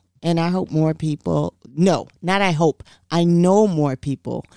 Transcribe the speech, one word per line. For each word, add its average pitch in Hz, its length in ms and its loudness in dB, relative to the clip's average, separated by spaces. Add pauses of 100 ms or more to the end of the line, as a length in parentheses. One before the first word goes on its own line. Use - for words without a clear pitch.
(240)
And 165 160 0
I 170 100 0
hope 185 220 -4
more 156 240 0
people, 156 580 -4 (220)
no, 160 320 0 (160)
not 190 180 0
I 190 100 0
hope, 156 320 0 (280)
I 170 120 0
know 180 440 4
more 147 280 -2
people 127 500 -8 (120)